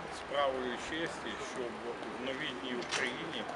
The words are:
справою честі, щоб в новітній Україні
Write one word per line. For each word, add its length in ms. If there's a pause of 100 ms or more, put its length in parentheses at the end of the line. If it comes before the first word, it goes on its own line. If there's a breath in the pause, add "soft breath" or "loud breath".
(200)
справою 520 (180)
честі, 400 (220)
щоб 180 (460)
в 20 (100)
новітній 460 (100)
Україні 540 (180)